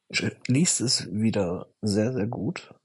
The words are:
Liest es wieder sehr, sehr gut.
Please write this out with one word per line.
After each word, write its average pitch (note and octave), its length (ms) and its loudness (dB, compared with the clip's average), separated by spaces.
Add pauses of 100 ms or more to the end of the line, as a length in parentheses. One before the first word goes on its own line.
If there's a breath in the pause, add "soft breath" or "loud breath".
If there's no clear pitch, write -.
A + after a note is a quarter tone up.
(460)
Liest D3 340 2
es A2+ 320 -2
wieder G#2 580 0 (120)
sehr, G#2+ 320 2
sehr A2 140 -2
gut. - 440 -6 (120)